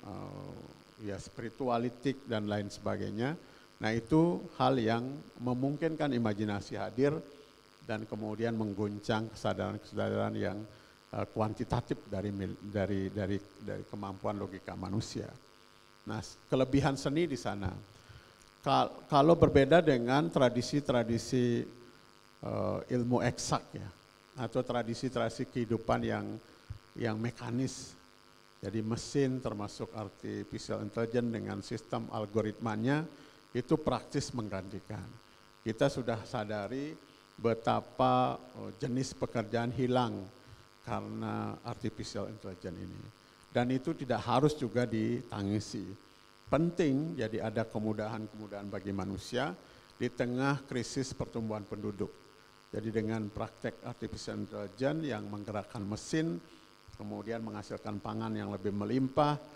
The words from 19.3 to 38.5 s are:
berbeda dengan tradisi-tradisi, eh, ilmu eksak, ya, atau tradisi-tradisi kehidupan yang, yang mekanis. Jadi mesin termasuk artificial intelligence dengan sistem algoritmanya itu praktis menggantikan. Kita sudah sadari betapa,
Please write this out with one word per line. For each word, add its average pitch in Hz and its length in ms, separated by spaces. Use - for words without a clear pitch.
berbeda 147 400
dengan 139 480
tradisi-tradisi, 123 1400
eh, 101 360
ilmu 120 320
eksak, 123 400
ya, 98 140
atau 127 240
tradisi-tradisi 120 880
kehidupan 117 560
yang, 104 200
yang 110 240
mekanis. 120 800
Jadi 101 240
mesin 127 560
termasuk 104 560
artificial 104 880
intelligence 117 480
dengan 101 320
sistem 113 480
algoritmanya 110 960
itu 139 240
praktis 139 560
menggantikan. 101 720
Kita 113 260
sudah 113 380
sadari 107 640
betapa, 120 1000